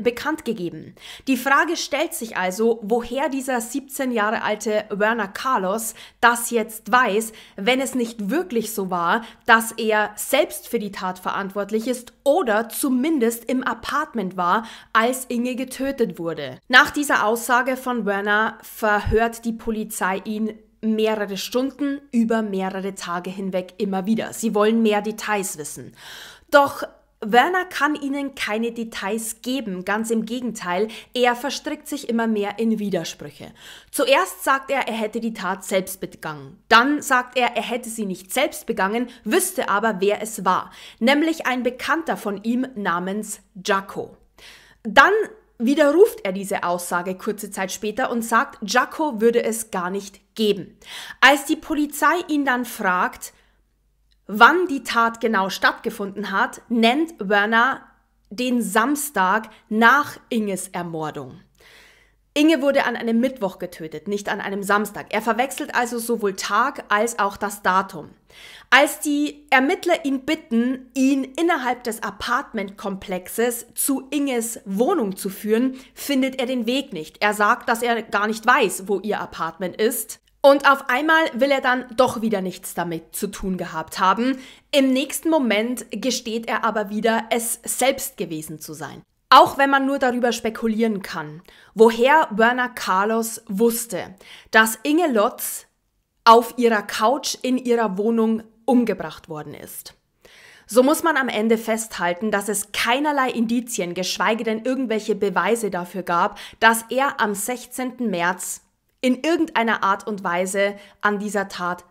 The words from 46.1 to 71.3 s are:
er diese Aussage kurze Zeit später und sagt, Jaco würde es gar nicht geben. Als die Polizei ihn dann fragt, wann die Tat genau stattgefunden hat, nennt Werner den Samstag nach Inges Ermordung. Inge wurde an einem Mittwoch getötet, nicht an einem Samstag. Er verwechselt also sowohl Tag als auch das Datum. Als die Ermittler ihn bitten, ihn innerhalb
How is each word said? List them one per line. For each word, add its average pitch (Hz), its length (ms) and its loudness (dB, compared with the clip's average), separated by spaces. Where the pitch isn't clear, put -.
er 190 80 -2
diese 196 320 -4
Aussage 180 500 -2
kurze 208 360 -8
Zeit 190 220 -6
später 214 380 -4
und 233 120 -2
sagt, 233 360 0
Jaco 269 500 0
würde 233 220 4
es - 280 -4
gar 180 180 -4
nicht 196 320 -10
geben. 196 420 -2
Als 285 240 6
die 311 100 -2
Polizei 302 580 0
ihn 294 180 0
dann 247 200 0
fragt, 202 680 -2
wann 254 400 6
die 277 160 -4
Tat 233 380 0
genau 196 300 0
stattgefunden 202 800 -4
hat, 233 360 -2
nennt 240 520 2
Werner 220 600 2
den 247 320 0
Samstag 220 840 0
nach 233 500 4
Inges 202 400 -4
Ermordung. 156 720 -8
Inge 302 240 6
wurde 277 240 4
an 233 120 -2
einem 233 240 0
Mittwoch 247 400 -2
getötet, 165 480 -10
nicht 202 200 -4
an 196 120 -2
einem 196 240 -4
Samstag. 208 460 0
Er 202 120 -2
verwechselt 254 500 -2
also 240 280 -2
sowohl 214 340 -2
Tag 233 540 -2
als 226 320 2
auch 202 160 0
das 208 260 -8
Datum. 190 480 0
Als 285 280 6
die 294 520 -2
Ermittler 330 540 2
ihn 269 200 -4
bitten, 262 720 -2
ihn 269 280 2
innerhalb 262 600 -2